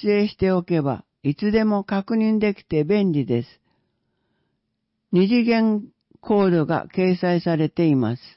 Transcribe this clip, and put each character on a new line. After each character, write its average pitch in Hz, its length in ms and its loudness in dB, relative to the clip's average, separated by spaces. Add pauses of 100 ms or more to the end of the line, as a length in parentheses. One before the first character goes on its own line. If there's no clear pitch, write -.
影 208 260 0
し - 120 -12
て 190 140 0
お 180 100 0
け 170 180 -2
ば、 139 240 -4 (180)
い 143 120 -2
つ 208 180 -4
で 220 120 2
も 202 200 -2
確 196 300 -4
認 220 240 0
で 208 160 0
き - 100 -20
て 156 180 -2
便 196 300 0
利 139 140 -2
で 120 160 -2
す。 - 180 -20 (1500)
二 180 140 4
次 240 160 2
元 220 460 0 (320)
コ 202 240 0
ー 190 80 2
ド 160 140 2
が 160 280 -2
掲 185 220 0
載 175 240 -2
さ 170 160 -2
れ 151 120 0
て 170 180 -2
い 147 100 4
ま 120 200 -2
す。 - 60 -18 (140)